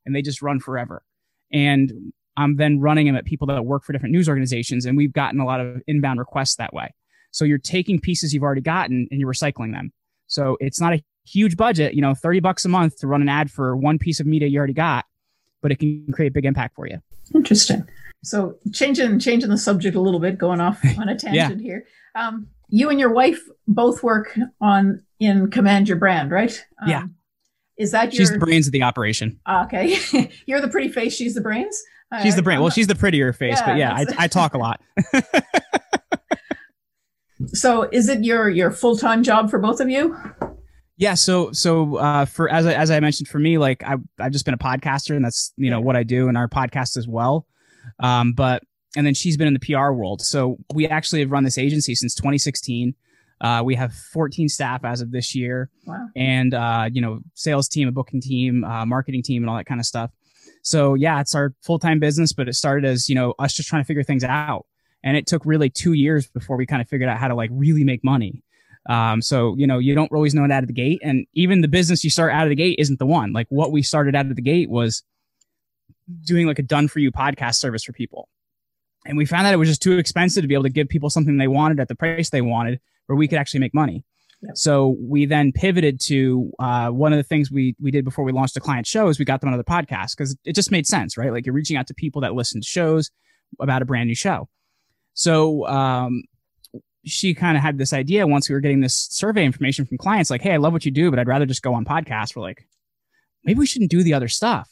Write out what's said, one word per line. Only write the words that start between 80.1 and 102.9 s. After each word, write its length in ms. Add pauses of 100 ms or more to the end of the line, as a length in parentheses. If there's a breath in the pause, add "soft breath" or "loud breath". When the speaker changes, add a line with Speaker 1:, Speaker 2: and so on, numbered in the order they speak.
Speaker 1:
to 60
be 80
able 80
to 80
give 180
people 220
something 260
they 100
wanted 320
at 80
the 80
price 360
they 100
wanted, 380 (260)
where 100
we 120
could 100
actually 220
make 160
money. 280 (380)
Speaker 2:
Yep. 160
Speaker 1:
So 420
we 260
then 260
pivoted 560
to, 520
uh, 300
one 240
of 40
the 60
things 280
we, 280
we 120
did 120
before 220
we 60
launched 260
a 20
client 280
show 220
is 100
we 60
got 160
them 80
on 40
other 100
podcasts, 540
'cause 180 (100)
it 100
just 160
made 160
sense, 280
right? 160
Like, 140
you're 80
reaching 240
out 100
to 60
people 280
that 120
listen 280
to 40
shows 460 (480)
about 240
a 20
brand 220
new 80
show. 340 (640)
So, 540
um, 560 (840)
she 280
kinda 260
had 180
this 160
idea 340
once 220
we 40
were 60
getting 220
this 280
survey 360
information 400
from 120
clients, 320
like, 120
"Hey, 100
I 60
love 160
what 120
you 60
do, 180
but 80
I'd 120
rather 160
just 160
go 120
on 120
podcasts." 500
We're 60
like, 260 (800)